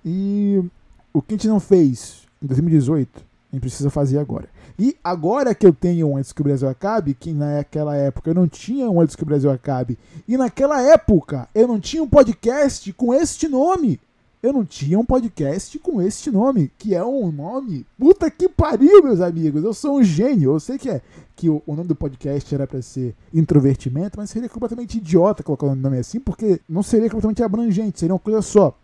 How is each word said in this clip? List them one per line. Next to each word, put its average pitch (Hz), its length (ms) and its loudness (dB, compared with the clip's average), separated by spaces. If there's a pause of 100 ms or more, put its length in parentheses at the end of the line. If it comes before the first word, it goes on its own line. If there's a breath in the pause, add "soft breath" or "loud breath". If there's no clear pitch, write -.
E 196 600 0 (480)
o 135 100 2
que 214 120 -8
a - 20 -4
gente 214 120 -2
não 208 120 4
fez 151 600 2 (200)
em 143 40 -8
dois 131 140 0
mil 170 100 0
e - 20 4
dezoito, 143 520 0 (280)
a - 20 -12
gente 131 60 -6
precisa 131 280 -6
fazer 143 300 0
agora. - 300 -6 (280 soft breath)
E 240 280 0
agora 185 500 -2
que - 100 -2
eu 175 80 10
tenho 165 360 0
um 139 80 -2
Antes 139 160 -6
que - 80 -12
o 143 40 0
Brasil 139 240 0
Acabe, 175 460 -2
que 165 180 -10
naquela 147 640 -4
época 139 360 -2
eu 165 40 0
não 180 140 4
tinha 240 420 -6
um 170 100 4
Antes 160 140 2
que - 80 -10
o 160 40 -4
Brasil 143 220 0
Acabe, 127 480 -4 (300 loud breath)
e 240 100 -2
naquela 262 460 0
época 202 720 4
eu 226 140 4
não 226 100 0
tinha 320 240 -4
um 269 60 -4
podcast 254 840 2
com 247 200 0
este 311 320 0
nome. 294 540 0 (420)
Eu 254 100 0
não 262 100 0
tinha 165 360 -2
um 240 60 0
podcast 202 760 -2
com 269 240 -4
este 214 280 -4
nome, 208 460 2
que 208 180 -4
é 170 80 -2
um 233 300 -2
nome, 175 540 -8 (120)
puta 320 320 4
que - 160 -4
pariu, 320 560 4
meus 214 200 0
amigos, 160 420 -2
eu 220 80 -2
sou 277 260 -2
um 262 40 4
gênio. 175 500 2
Eu 156 80 0
sei 262 160 -10
que 262 140 -8
é, 139 100 -6 (340 loud breath)
que 170 140 -4
o, 151 180 -2
o 151 80 -8
nome 175 140 -8
do 160 60 -2
podcast 143 600 -6
era 139 120 -4
pra 131 160 -8
ser 123 320 -8 (180 soft breath)
Introvertimento, 147 840 0
mas 208 100 -10
seria 226 200 -8
completamente 233 500 -8
idiota 185 440 2
colocar 147 240 -4
o 135 80 0
nome 131 220 -2
assim, 127 240 -6
porque 202 480 -2
não 165 140 -2
seria 226 260 2
completamente 220 340 -2
abrangente, 214 580 -2
seria 170 120 0
uma 185 80 0
coisa 214 220 -2
só. 196 420 2